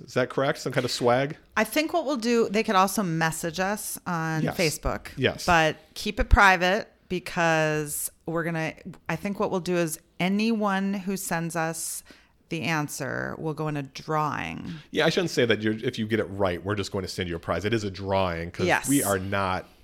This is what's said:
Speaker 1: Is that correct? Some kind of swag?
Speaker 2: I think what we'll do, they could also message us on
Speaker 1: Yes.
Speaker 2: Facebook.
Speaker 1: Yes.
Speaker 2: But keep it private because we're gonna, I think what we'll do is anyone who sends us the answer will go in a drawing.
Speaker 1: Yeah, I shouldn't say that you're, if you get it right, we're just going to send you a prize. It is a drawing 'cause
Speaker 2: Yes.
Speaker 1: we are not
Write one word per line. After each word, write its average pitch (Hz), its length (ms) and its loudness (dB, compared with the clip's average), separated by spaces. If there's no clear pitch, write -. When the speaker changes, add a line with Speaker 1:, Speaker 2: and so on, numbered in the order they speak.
Speaker 1:
Is - 80 -18
that 127 160 2
correct? 139 300 0
Some 135 160 -6
kind 127 100 0
of 123 60 -4
swag? 135 480 2
Speaker 2:
I 220 80 4
think 311 300 0
what 330 100 0
we'll 277 140 0
do, 233 320 2
they 214 120 2
could 214 140 0
also 196 260 4
message 160 560 -2
us 202 480 -4
on 160 360 -2
Speaker 1:
Yes. - 160 0
Speaker 2:
Facebook. 143 480 -2
Speaker 1:
Yes. 117 300 0
Speaker 2:
But 160 300 4
keep - 260 -4
it 240 80 -2
private 185 600 6
because 156 1000 0
we're 165 180 -2
gonna, 160 300 -4
I 165 80 -2
think 202 240 -4
what 196 100 0
we'll 185 100 0
do 175 160 0
is 165 220 0
anyone 196 720 2
who 196 220 -4
sends 170 400 -4
us - 460 -4
the 165 120 -4
answer 131 760 -2
will 156 160 -4
go 156 140 -4
in 151 80 -2
a 143 60 -4
drawing. 135 920 -4
Speaker 1:
Yeah, 160 160 2
I - 40 4
shouldn't 180 200 0
say 127 160 2
that 107 160 2
you're, 107 120 2
if 117 240 -4
you 110 80 -2
get 107 140 2
it - 40 0
right, 95 400 -2
we're 104 100 -2
just 98 180 -4
going 98 120 -2
to 87 40 -8
send 90 200 -6
you 85 80 -4
a - 20 -6
prize. 87 260 -2
It 104 80 0
is 110 120 0
a 98 60 -4
drawing 90 600 -2
'cause - 160 -2
Speaker 2:
Yes. 160 220 2
Speaker 1:
we 139 140 4
are 98 160 2
not 95 480 -2